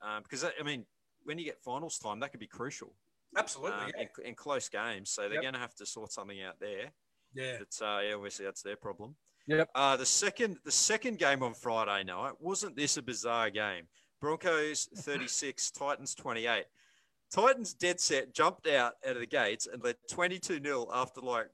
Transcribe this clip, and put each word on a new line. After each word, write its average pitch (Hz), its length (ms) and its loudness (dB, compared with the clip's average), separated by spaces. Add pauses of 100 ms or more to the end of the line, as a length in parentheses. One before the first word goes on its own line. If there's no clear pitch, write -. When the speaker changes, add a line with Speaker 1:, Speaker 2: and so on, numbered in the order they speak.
Speaker 1:
um, 107 220 -4
because, 135 200 -8
I 160 220 -2
mean, 139 220 -4 (380)
when 151 140 -6
you 170 60 -6
get 147 180 -8
finals 143 360 -4
time, 104 220 -4
that 139 100 -2
could 117 100 -14
be 110 60 -12
crucial. - 480 -8 (420)
Speaker 2:
Absolutely, 160 420 -2
Speaker 1:
Um, 104 160 -4
Speaker 2:
yeah. 110 120 -6 (160)
Speaker 1:
in, - 60 -12
in 117 60 -10
close 139 360 -2
games, 104 400 -4
so 107 180 -2
they're 104 60 -4
Speaker 2:
Yep. 123 80 0
Speaker 1:
gonna 131 160 -4
have 123 160 -8
to 104 120 -16
sort 107 260 -10
something 98 280 -8
out 95 200 -10
there. 104 320 -6 (420)
Speaker 2:
Yeah. 131 240 -6
Speaker 1:
But, 101 280 -8
uh, 104 140 0
yeah, 104 140 0
obviously 101 320 -6
that's 95 160 -8
their 101 140 -6
problem. 104 400 -10 (320)
Speaker 2:
Yep. 156 260 6
Speaker 1:
Uh, 135 240 6
the 127 80 -2
second, 202 580 2
the 143 80 -6
second 220 460 2
game 139 240 4
on 120 100 0
Friday 107 520 2
night, 95 360 -4
wasn't 180 340 -2
this 143 220 0
a 147 60 -4
bizarre 113 480 0
game? 98 360 -2 (340)
Broncos 151 680 0
Speaker 2:
<laughs> - 80 -16
Speaker 1:
thirty-six, 139 720 -2
Titans 139 440 -2
twenty-eight. 117 520 0 (680)
Titans 240 400 6
dead 175 280 2
set 135 340 2
jumped 165 320 4
out, 127 260 6 (140)
out 131 80 0
of 120 60 -4
the 113 60 -4
gates 113 400 2
and 123 160 -8
led 120 140 0 (140)
twenty-two 180 500 0
nil 135 320 0
after, 127 300 0
like, 120 320 0